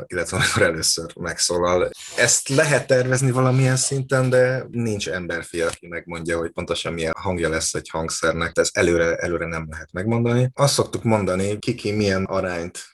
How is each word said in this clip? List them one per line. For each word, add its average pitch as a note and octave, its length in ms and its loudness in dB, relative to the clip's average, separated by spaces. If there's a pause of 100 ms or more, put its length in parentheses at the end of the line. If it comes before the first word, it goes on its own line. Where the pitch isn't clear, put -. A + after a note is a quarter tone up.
illetve F2+ 300 -4
amikor - 260 2
először E2 540 0
megszólal. F2 720 0 (260)
Ezt - 320 2
lehet C#3 380 4
tervezni B2+ 440 2
valamilyen C3 460 4
szinten, C3 540 0
de B2+ 400 4
nincs A2 380 -2
emberfia, E2+ 580 -4
aki E2 220 -6
megmondja, E2 500 -4
hogy E2+ 140 -4
pontosan E2 400 -4
milyen E2 260 -2
hangja F2 300 -2
lesz D#2+ 260 -2
egy D#2 140 -8
hangszernek. E2 680 -2
Ez E2 140 2
előre, E2+ 440 2
előre E2 300 -4
nem E2 240 -6
lehet D2+ 220 -16
megmondani. A#2 640 2
Azt C#3 200 2
szoktuk - 280 -2
mondani, G2+ 560 0
ki, A#2+ 160 -4
ki G#2 180 -4
milyen G2 320 2
arányt F2+ 540 -4 (160)